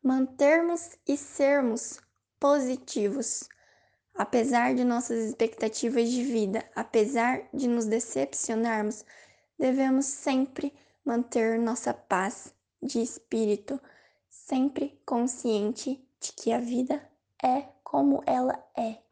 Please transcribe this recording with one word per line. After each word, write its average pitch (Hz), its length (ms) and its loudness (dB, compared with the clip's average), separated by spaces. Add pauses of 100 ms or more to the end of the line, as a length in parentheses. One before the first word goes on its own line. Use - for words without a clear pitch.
mantermos 285 1040 2
e 285 100 0
sermos 277 840 0 (400)
positivos. 254 1080 0 (640)
Apesar 247 600 2
de 247 80 0
nossas 233 420 0
expectativas 226 880 0
de 247 140 0
vida, 220 500 -2
apesar 233 800 0
de 262 140 0
nos 233 180 2
decepcionarmos, 226 1200 -2 (520)
devemos 269 500 2
sempre 269 680 -2 (300)
manter 233 560 0
nossa 233 340 -2
paz - 580 -4 (300)
de 233 180 -2
espírito, 226 800 -2 (480)
sempre - 760 -2
consciente 240 1000 -2 (160)
de - 120 -10
que - 200 -2
a 247 60 0
vida 254 420 -2 (400)
é 262 280 0 (160)
como 277 420 2
ela 254 340 0 (160)
é. 226 220 -4 (140)